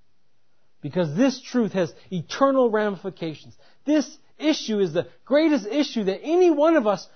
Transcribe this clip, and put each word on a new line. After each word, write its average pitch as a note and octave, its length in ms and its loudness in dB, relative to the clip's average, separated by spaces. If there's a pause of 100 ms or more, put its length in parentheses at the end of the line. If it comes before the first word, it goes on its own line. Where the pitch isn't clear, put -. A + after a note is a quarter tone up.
(800)
Because D3+ 340 -4
this B3+ 280 0
truth A#3 320 -2
has F3+ 180 -2 (180)
eternal C4 600 0
ramifications. F#3+ 840 -6 (300)
This D4 340 0 (200)
issue A3+ 420 -2
is F3 120 0
the E3+ 160 -2 (160)
greatest D4 420 2
issue A#3+ 380 -2
that F#3+ 180 -4
any F4 280 4
one D#4 260 4
of A#3 100 0
us G3 300 -2